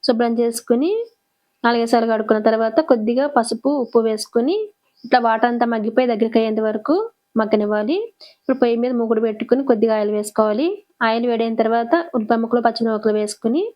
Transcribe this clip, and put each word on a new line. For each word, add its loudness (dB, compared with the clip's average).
శుభ్రం 0
చేసుకుని, 0
నాలుగైదు 0
సార్లు 2
కడుక్కున్న 0
తర్వాత 2
కొద్దిగా 0
పసుపు, -2
ఉప్పు 0
వేసుకుని, -2
ఇట్లా 2
వాటర్ 2
అంతా 0
మగ్గిపోయి 0
దగ్గరికి 0
అయ్యేంత 0
వరకు -2
మగ్గనివ్వాలి. 0
ఇప్పుడు -4
పొయ్యి 2
మీద 0
మూకుడు 0
పెట్టుకుని -2
కొద్దిగా 2
ఆయిల్ -2
వేసుకోవాలి. 0
ఆయిల్ 0
వేడైన -2
తర్వాత 0
ఉల్లిపాయ 0
ముక్కలు, -2
పచ్చిమిరపకాయలు 0
వేసుకుని -2